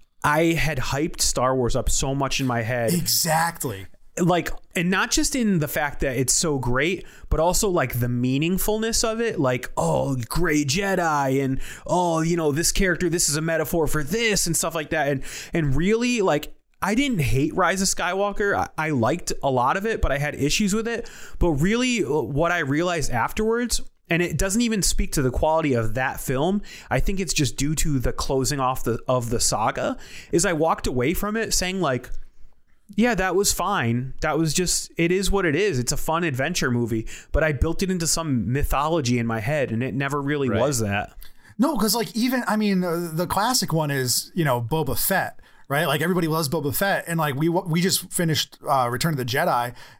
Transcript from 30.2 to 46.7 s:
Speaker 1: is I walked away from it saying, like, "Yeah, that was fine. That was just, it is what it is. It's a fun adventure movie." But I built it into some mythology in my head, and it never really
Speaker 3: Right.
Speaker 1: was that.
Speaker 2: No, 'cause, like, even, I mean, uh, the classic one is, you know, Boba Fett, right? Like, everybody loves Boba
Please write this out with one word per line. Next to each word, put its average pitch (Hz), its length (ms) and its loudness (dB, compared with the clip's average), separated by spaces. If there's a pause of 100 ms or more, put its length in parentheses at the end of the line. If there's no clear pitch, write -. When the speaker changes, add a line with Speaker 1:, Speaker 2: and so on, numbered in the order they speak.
Speaker 1:
is 180 160 2
I 185 60 0
walked 160 340 0
away 143 280 0
from 208 220 -2
it 226 180 -2
saying, 185 260 -2
like, 131 300 0 (840)
"Yeah, 233 180 4
that 185 200 0
was 196 160 2
fine. 131 720 0
That 151 160 0
was 160 160 2
just, - 460 -2
it 170 120 2
is 190 200 2
what 196 160 2
it 147 100 2
is. 185 220 0
It's 120 140 -2
a 139 40 0
fun 160 260 0
adventure 151 480 -2
movie." 117 360 -2 (260)
But 143 100 2
I 156 100 2
built 160 300 0
it 185 80 0
into 175 160 0
some 131 460 0
mythology 139 640 2
in 117 80 0
my 110 140 -2
head, 131 300 -2
and 113 120 -2
it 127 120 -4
never 139 260 -2
really 139 300 0
Speaker 3:
Right. 98 100 2
Speaker 1:
was 131 200 0
that. 101 340 -2 (420)
Speaker 2:
No, 294 220 2
'cause, 214 160 2
like, 226 200 -4
even, 247 320 0
I 208 100 0
mean, 202 280 2
uh, 170 280 -2
the 170 140 -2
classic 196 460 0
one 156 180 2
is, 131 440 -2
you 175 100 0
know, 123 160 2
Boba 131 380 -2
Fett, 175 400 0 (300)
right? 147 180 0
Like, 143 160 2
everybody 170 260 0
loves 160 220 0
Boba 143 260 -2